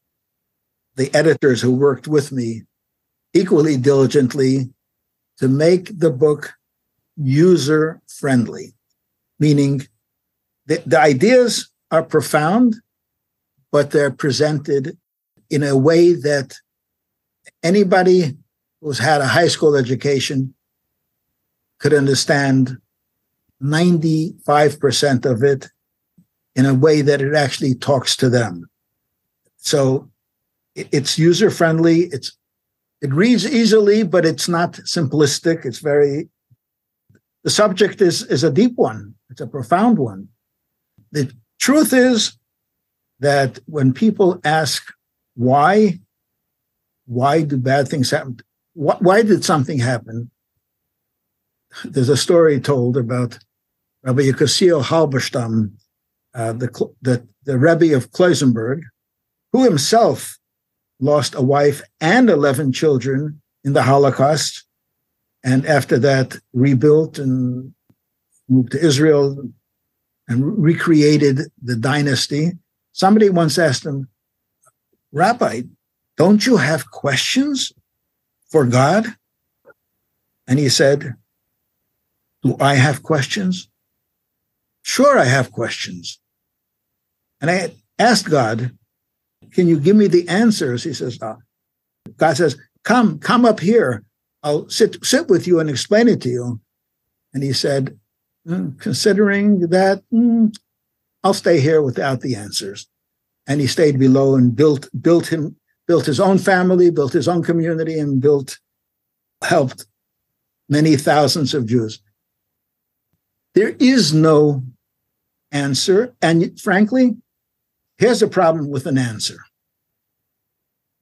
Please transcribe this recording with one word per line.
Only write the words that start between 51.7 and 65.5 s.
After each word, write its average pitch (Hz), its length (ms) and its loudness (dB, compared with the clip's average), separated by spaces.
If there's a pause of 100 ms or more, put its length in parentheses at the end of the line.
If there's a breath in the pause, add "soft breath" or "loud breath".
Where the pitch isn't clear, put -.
There's 131 260 -2
a 156 80 2
story 165 420 2
told 123 380 -2
about 123 420 -6 (640)
Rabbi 131 200 -2
Yekosiel 143 600 0
Halberstam, 120 880 -2 (640)
uh, 113 180 -6
the, 123 180 -8
Cl-, - 300 -8
the, 127 260 -4 (180)
the 135 120 -4
Rebbe 160 380 2
of - 160 -4
Kloisenberg, 139 720 0 (720)
who 262 120 2
himself 202 760 0 (640)
lost 147 340 0
a 143 80 -6
wife 143 400 0 (180)
and 220 300 2
eleven 143 420 0
children 139 680 -2 (220)
in 139 100 -4
the 147 80 2
Holocaust, 139 840 0 (800)
and 131 220 0